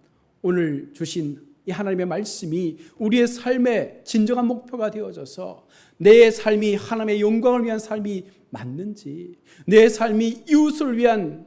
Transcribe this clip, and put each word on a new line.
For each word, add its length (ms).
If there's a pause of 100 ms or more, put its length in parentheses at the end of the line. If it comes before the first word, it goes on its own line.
(420)
오늘 520
주신 560 (160)
이 60
하나님의 360
말씀이 680 (200)
우리의 300
삶의 760
진정한 440
목표가 420
되어져서 760 (300)
내 340
삶이 440
하나님의 460
영광을 420
위한 140
삶이 480 (240)
맞는지, 880 (300)
내 220
삶이 600
이웃을 480
위한 500